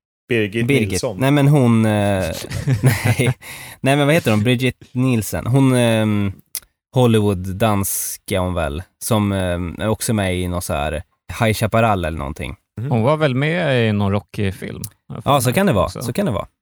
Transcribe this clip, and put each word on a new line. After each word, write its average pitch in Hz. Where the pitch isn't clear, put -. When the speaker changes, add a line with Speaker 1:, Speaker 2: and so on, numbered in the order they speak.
Speaker 1:
Birgit 113
Speaker 2:
Birgit. 127
Speaker 1:
Nilsson. 95
Speaker 2:
Nej, 131
men 143
hon, 120
eh, 101
Speaker 1:
<laughs> 131
Speaker 2:
nej. 127
Nej, 135
men 143
vad 147
heter 165
hon? 107
Bridget 123
Nielsen. 123
Hon, 131
ehm, 107
Hollywood-danska 101
hon 90
väl, 82
som, 104
ehm, 90
är 101
också 110
med 95
i 90
något 87
så -
här 76
High 110
Chaparral 110
eller 80
någonting. 69
Speaker 1:
Mm. 131
Speaker 3:
Hon 113
var 143
väl 151
med 139
i 107
någon 101
Rocky-film, 98
har -
jag 117
för -
Speaker 2:
Ja, 143
så 110
Speaker 3:
mig 123
Speaker 2:
kan 196
det 170
vara. 92
Speaker 3:
också. -
Speaker 2:
Så 117
kan 202
det 139
vara. -